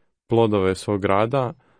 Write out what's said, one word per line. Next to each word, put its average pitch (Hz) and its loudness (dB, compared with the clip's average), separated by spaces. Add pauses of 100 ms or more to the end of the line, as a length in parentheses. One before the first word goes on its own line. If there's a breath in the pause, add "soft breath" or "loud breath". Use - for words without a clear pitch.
(280)
plodove 104 2
svog 101 -4
rada, 117 0 (260 soft breath)